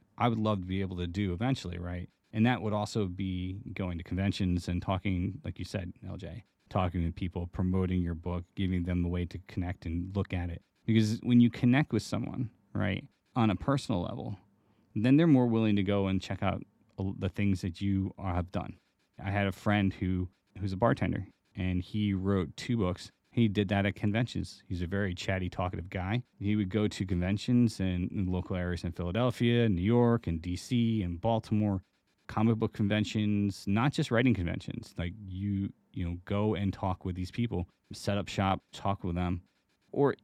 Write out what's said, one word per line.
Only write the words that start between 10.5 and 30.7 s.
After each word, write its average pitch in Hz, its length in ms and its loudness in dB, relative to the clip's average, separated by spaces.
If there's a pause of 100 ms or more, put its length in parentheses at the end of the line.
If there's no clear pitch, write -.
Because 110 360 4
when 120 200 8
you 117 80 8
connect 127 420 2
with 110 100 0
someone, - 480 -4 (240)
right, 95 300 -2 (320)
on 113 140 4
a 95 60 2
personal 127 460 -2
level, 95 380 -8 (560)
then 123 220 6
they're 170 100 6
more 127 200 8
willing 110 280 4
to 101 80 4
go 98 240 2
and 95 140 2
check - 200 -6
out 95 220 0 (340)
the 95 320 -2
things 98 320 0
that 90 200 -4
you 98 360 0
have 87 360 -2
done. - 240 -6 (460)
I 98 80 -2
had 101 160 2
a 98 40 0
friend 104 420 2
who, 92 360 -2 (280)
who's 95 160 -4
a 95 40 -6
bartender, 92 500 0 (300)
and 90 240 0
he 104 320 -2
wrote 95 420 0
two - 220 -2
books. - 340 -2 (200)
He 117 160 4
did 101 220 2
that 98 160 4
at 101 100 0
conventions. 104 720 -2
He's 90 140 -4
a 87 60 -2
very 98 260 -2
chatty, 90 360 -2
talkative 90 400 -6
guy. 98 340 -2 (160)
He 101 160 0
would 101 140 0
go 107 180 2
to 101 180 -4
conventions 98 760 2
in, 92 320 0
in 92 200 -2
local 90 240 -2
areas 90 280 -2
in 85 100 -4
Philadelphia, 117 760 2
New 87 140 2
York, 117 460 4
and 82 140 -2
D 90 140 -4
C, 113 480 0